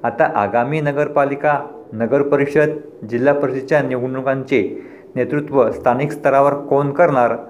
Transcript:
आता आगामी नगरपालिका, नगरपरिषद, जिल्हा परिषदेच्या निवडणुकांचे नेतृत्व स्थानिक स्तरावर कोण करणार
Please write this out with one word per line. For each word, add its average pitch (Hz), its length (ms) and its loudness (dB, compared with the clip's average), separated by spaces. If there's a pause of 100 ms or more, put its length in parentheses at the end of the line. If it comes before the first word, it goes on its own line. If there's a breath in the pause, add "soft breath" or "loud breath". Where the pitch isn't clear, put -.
आता 135 220 2
आगामी 120 560 0
नगरपालिका, 143 800 0 (320)
नगरपरिषद, 143 800 0 (360)
जिल्हा 123 280 2
परिषदेच्या 139 480 0
निवडणुकांचे 131 1000 -2 (340 loud breath)
नेतृत्व 127 560 0
स्थानिक 135 380 0
स्तरावर 139 440 2
कोण 143 360 0
करणार 139 420 4 (180)